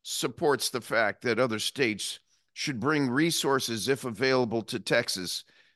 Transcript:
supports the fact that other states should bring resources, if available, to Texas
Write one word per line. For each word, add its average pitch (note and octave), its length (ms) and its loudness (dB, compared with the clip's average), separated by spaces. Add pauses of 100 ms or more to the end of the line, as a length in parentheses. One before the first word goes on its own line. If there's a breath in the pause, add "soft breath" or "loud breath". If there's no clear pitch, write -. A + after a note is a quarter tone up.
supports C#3+ 680 0
the B2+ 100 -4
fact G#2+ 440 0
that A#2 140 2
other A#2 220 2
states - 600 -2 (320)
should C3+ 260 -4
bring C#3 300 2
resources, C3 800 0
if C3+ 160 0
available, B2 560 2
to G#2+ 180 -6
Texas G2 640 -2 (320 soft breath)